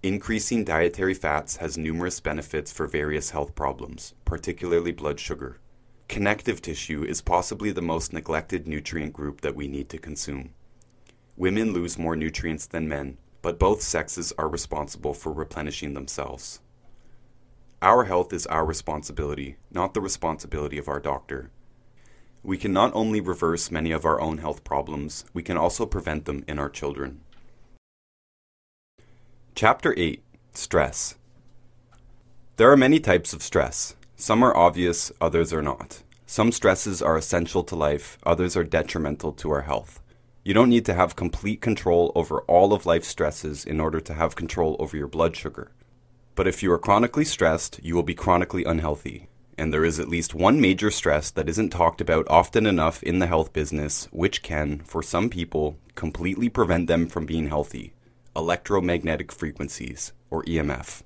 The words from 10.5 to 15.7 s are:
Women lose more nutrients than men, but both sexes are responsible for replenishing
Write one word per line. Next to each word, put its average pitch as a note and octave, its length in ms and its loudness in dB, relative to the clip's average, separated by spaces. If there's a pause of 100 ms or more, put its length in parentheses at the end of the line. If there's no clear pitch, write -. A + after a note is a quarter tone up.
Women G#2 340 0
lose E2+ 280 -4
more E2 160 -2
nutrients D#2+ 500 -4
than D#2+ 220 -6
men, C#2+ 320 -6 (240)
but E2+ 160 -2
both G2+ 240 4
sexes D#2+ 560 -4
are D#2 100 0
responsible D2+ 640 -6
for - 180 -8
replenishing D2+ 600 -8